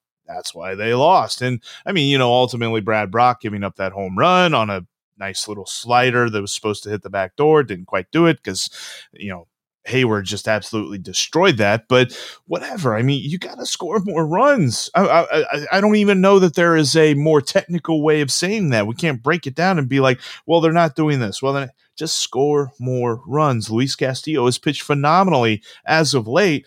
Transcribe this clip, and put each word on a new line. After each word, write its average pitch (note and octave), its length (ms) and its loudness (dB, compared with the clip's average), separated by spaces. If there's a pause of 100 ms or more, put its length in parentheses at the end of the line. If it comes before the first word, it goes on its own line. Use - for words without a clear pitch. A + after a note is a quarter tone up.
(260)
That's - 280 -14
why F2+ 200 -10
they A2 200 -2
lost. C#3 480 2
And, B2 200 -4 (220)
I - 80 -6
mean, D3 160 0
you C#3 80 2
know, B2 160 2
ultimately A#2+ 480 0
Brad G#2+ 300 -2
Brach A#2+ 320 2
giving G#2 200 -8
up G2 140 -8
that F#2+ 160 -6
home F#2+ 240 -8
run F3 380 2
on A2 160 0
a F#2+ 160 -6 (320)
nice G2 280 -10
little G#2 200 -12
slider A#2+ 640 2
that G#2+ 100 -2
was G2+ 140 -6
supposed G#2+ 300 -6
to G#2 40 -14
hit G#2 140 -6
the F#2+ 80 -14
back F#2+ 260 -6
door, D3+ 260 2
didn't F#2+ 220 -10
quite F#2+ 260 -6
do E3 140 2
it E3 180 0
'cause, - 280 -8 (420)
you G2+ 160 -14
know, F2 180 -14 (400)
Hayward A2 380 0
just G2 240 -8
absolutely G#2 480 -4
destroyed D3 640 -2
that, G#2+ 320 0
but B2+ 280 2 (280)
whatever. C#3+ 500 -4
I A2+ 60 -2
mean, C3+ 200 -2
you D3+ 140 -8
gotta - 300 -12
score F#3 340 -6
more E3+ 260 -2
runs. G3 680 0
I, F#3+ 100 2
I, D#3 360 2
I, D3 320 -4
I F#3+ 100 2
don't G#3+ 140 4
even G3+ 260 4
know G3 160 8
that F#3 160 4
there E3+ 200 4
is D#3 220 2
a D#3 160 6
more D3 300 2
technical E3 600 -2
way D3+ 200 2
of C3 80 -4
saying F#3 400 -2
that. G#2+ 160 2
We A#2 80 -6
can't C#3 280 -4
break D#3+ 240 -2
it C3 80 -8
down F3 240 0
and C3+ 80 -2
be C3+ 140 0
like, C3 200 2 (260)
"Well, E3 160 4
they're D#3+ 100 4
not E3+ 240 2
doing D3+ 240 0
this." G#2 220 -6
Well, C3+ 100 0
then C#3 160 -4 (280)
just - 200 -6
score C#3+ 640 -2
more B2 460 -2
runs. C3 420 0
Luis B2 260 -2
Castillo C3 520 -2
has B2 100 2
pitched - 240 -4
phenomenally C#3+ 840 2 (220)
as D3+ 300 2
of A2+ 120 -2
late, D#3 400 0